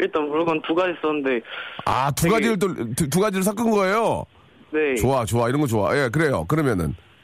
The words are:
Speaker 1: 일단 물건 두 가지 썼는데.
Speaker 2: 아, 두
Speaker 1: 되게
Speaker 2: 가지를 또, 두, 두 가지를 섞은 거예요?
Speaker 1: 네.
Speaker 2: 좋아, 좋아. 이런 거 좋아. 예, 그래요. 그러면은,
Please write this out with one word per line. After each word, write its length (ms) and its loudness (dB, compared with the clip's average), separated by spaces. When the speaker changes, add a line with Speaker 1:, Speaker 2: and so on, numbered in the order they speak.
Speaker 1:
일단 280 0
물건 380 0
두 80 0
가지 260 2
썼는데. 400 0
Speaker 2:
아, 260 0
두 140 -2
Speaker 1:
되게 100 4
Speaker 2:
가지를 240 2
또, 160 0
두, 140 0
두 120 2
가지를 240 0
섞은 260 0
거예요? 540 2
Speaker 1:
네. 240 0
Speaker 2:
좋아, 280 2
좋아. 240 0
이런 120 0
거 80 2
좋아. 280 2
예, 120 2
그래요. 380 0
그러면은, 480 0